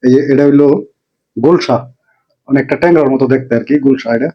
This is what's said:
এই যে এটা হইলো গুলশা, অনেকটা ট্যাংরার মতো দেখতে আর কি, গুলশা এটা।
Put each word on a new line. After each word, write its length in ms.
এই 100
যে 80
এটা 180
হইলো 200
গুলশা, 400
অনেকটা 320
ট্যাংরার 320
মতো 200
দেখতে 260
আর 100
কি, 60
গুলশা 320
এটা। 180